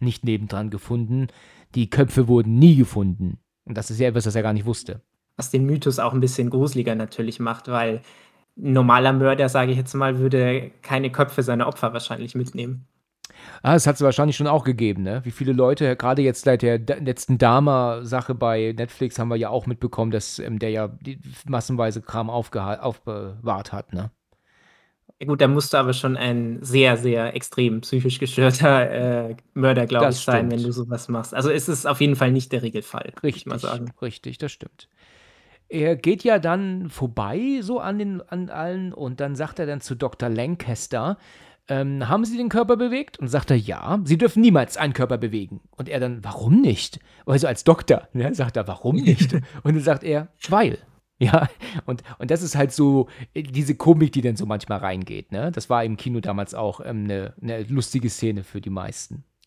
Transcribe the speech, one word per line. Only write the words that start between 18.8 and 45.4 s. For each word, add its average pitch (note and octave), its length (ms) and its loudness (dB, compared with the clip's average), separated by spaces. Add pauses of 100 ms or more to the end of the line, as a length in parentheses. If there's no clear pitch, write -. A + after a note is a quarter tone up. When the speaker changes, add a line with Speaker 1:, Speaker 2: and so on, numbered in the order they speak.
Speaker 1:
haben A#2 100 -2
wir A#2 80 -2
ja A2+ 140 -2
auch A#2 160 -2
mitbekommen, A#2 440 -4
dass, A2 280 -6
ähm, A2 200 -6
der A2 120 -4
ja G#2+ 180 -4
die C3 320 -14 (260)
massenweise A#2+ 560 -2
Kram A2+ 280 -6
aufgeha-, A2 500 -6
aufbewahrt G#2 920 -8
hat, - 200 -12
ne? G2+ 180 -6 (1080)
Speaker 2:
Ja - 60 -10
gut, C#3+ 140 0
da C3+ 80 8
musst C#3 240 2
du D3 60 4
aber C3 160 2
schon C3 220 -2
ein A#2+ 460 -2
sehr, B2+ 340 6
sehr A#2 380 0
extrem A#2 460 0
psychisch B2+ 400 -2
gestörter, C3 680 4 (400)
äh, A#2 60 -10 (180)
Mörder, C3 320 2
glaub A#2 180 2
Speaker 1:
Das C3+ 60 4
Speaker 2:
ich, B2 120 -4
sein, A#2+ 260 2
Speaker 1:
stimmt. A#2+ 40 0
Speaker 2:
wenn A#2+ 100 -2
du A#2+ 80 -2
sowas A#2+ 380 -6
machst. A#2 260 -6
Also C3 160 0
es D3 180 -2
ist D3 180 -2
auf C3+ 140 0
jeden C#3+ 140 4
Fall C3 160 2
nicht B2+ 220 0
der A#2 100 -2
Regelfall, A2 580 -8
würd D3 160 -2
ich - 100 -16
mal B2 120 -6
Speaker 1:
Richtig, - 0 -
Speaker 2:
sagen. B2 420 -8
Speaker 1:
richtig, B2 380 -12
das D3 140 -8
stimmt. - 360 -20 (800)
Er D#3+ 280 0
geht F#3 280 0
ja A3 140 4
dann F#3 500 -2
vorbei, C3+ 720 -4
so A3 200 -6
an G3+ 180 -6
den, G3 240 -6
an F3+ 260 -8
allen, F3+ 460 -8
und B2+ 260 -8
dann C#3+ 160 -4
sagt D3+ 220 -8
er D#3+ 80 -4
dann C#3+ 140 -6
zu - 140 -8
Doktor A#2+ 360 -4
Lancaster, B2+ 880 -4 (500)
ähm, C#3 400 -4
„Haben G#3 160 2
Sie A#3 140 -4
den A#3+ 100 -2
Körper A3+ 280 2
bewegt?“ B3 420 -4
Und C3 100 -6
sagt C#3 220 0
er, C3 80 6
„Ja, A#2+ 460 -4
Sie D3+ 120 4
dürfen A3 240 4
niemals E3+ 380 6
einen C#3+ 160 -2
Körper B2 240 0
bewegen.“ G#2 420 -6 (100)